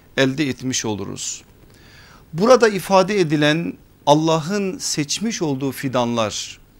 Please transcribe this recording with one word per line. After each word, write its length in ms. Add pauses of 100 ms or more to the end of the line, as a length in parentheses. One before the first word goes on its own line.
(160)
elde 320
etmiş 360
oluruz. 580 (880)
Burada 360
ifade 520
edilen 540 (320)
Allah'ın 720
seçmiş 640
olduğu 300
fidanlar, 880 (200)